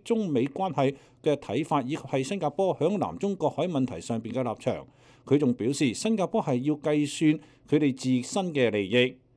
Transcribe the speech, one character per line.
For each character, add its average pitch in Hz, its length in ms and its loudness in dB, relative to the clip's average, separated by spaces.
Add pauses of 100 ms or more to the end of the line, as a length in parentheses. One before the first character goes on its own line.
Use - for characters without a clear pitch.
中 220 240 -2
美 143 180 2
關 190 280 -4
係 139 200 2 (300)
嘅 151 140 2
睇 120 260 -4
法， 147 180 0
以 123 100 -6
及 156 40 -4
係 139 260 -2
新 139 160 -4
加 156 120 -2
坡 180 280 0
響 190 200 0
南 87 200 -4
中 196 200 -2
國 147 120 0
海 143 160 -2
問 147 200 0
題 90 160 -6
上 113 200 -4
邊 113 120 -10
嘅 131 100 -2
立 113 160 -4
場。 - 260 -4 (400)
佢 135 120 4
仲 139 160 4
表 113 180 0
示， 147 220 0
新 220 240 -2
加 180 100 0
坡 220 160 0
係 127 200 0
要 147 120 0
計 147 320 0
算 151 320 2 (300)
佢 147 120 4
哋 139 140 2
自 127 320 0
身 185 260 -2
嘅 127 180 4
利 101 180 0
益。 123 260 4 (220)